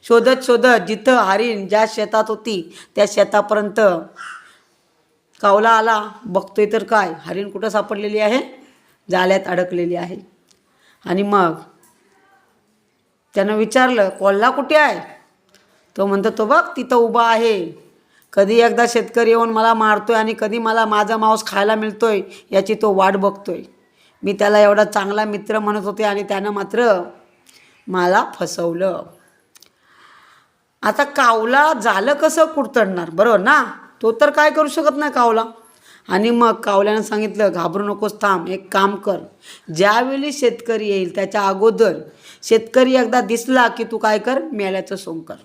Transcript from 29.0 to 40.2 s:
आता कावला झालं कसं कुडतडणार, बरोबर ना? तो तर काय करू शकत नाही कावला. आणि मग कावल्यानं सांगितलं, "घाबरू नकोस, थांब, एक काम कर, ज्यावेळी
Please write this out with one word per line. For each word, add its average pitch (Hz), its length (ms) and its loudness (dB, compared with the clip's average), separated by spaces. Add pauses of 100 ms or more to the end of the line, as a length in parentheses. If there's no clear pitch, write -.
आता 214 220 0
कावला 269 680 2
झालं 220 400 0
कसं 311 320 2
कुडतडणार, 202 640 -2
बरोबर 196 300 2
ना? 254 260 2 (360)
तो 226 100 0 (100)
तर 294 80 4
काय 302 200 2
करू 302 180 0
शकत 285 300 -2
नाही 294 140 -4
कावला. 233 320 2 (680)
आणि 202 200 0
मग 233 320 2
कावल्यानं 208 400 0
सांगितलं, 208 520 -2
"घाबरू 175 300 -4
नकोस, 208 380 -6
थांब, 180 280 0
एक 190 240 -10
काम 202 220 0
कर, 196 220 -6 (580)
ज्यावेळी 254 580 0